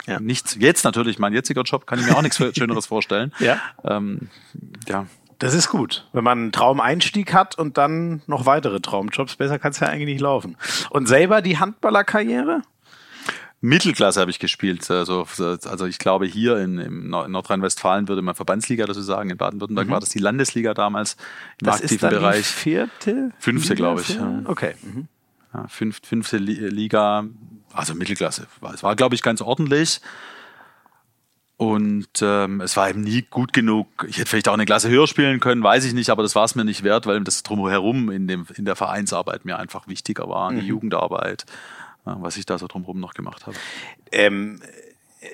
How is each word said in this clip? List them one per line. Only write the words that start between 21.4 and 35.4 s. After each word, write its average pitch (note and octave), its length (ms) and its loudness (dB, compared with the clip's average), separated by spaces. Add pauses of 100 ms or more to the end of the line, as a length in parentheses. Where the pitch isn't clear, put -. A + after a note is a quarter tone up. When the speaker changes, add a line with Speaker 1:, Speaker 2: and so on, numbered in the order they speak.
Speaker 2:
im - 60 -6
Speaker 1:
Das G#2 160 2
ist - 20 -4
Speaker 2:
aktiven - 180 0
Speaker 1:
dann E3+ 100 4
die G#2 80 4
Speaker 2:
Bereich. G2+ 260 4
Speaker 1:
vierte A3+ 920 -2
Speaker 2:
Fünfte, D#3+ 360 0
Speaker 1:
Liga? F3 120 2
Speaker 2:
glaube F2 160 0
ich, - 140 -4
ja. G2 300 -4
Speaker 1:
Okay. - 360 -4
Mhm. A#2+ 280 -12 (440)
Speaker 2:
Ja, A2 140 -10
fünf-, A2 340 -8
fünfte A2+ 360 -4
Li-, G#2 320 -4
Liga, G#2 560 0 (480)
also - 220 -6
Mittelklasse. F2+ 520 -4 (260)
Es - 80 -14
war, G2+ 140 0
glaube B2 200 4
ich, - 60 -4
ganz A2+ 200 0
ordentlich. C#3+ 580 0 (1600)
Und, G#2 500 0 (140)
ähm, G2+ 400 0
es F2+ 160 -2
war G2 120 4
eben G2 120 -4
nie A2 220 -2
gut B2 280 -4
genug. A2 360 4 (200)
Ich - 120 -8
hätte E3 100 -4
vielleicht A2 180 2
auch G2+ 60 4
eine G#2+ 120 2
Klasse G#2+ 220 4
höher C3+ 200 8
spielen C3+ 340 2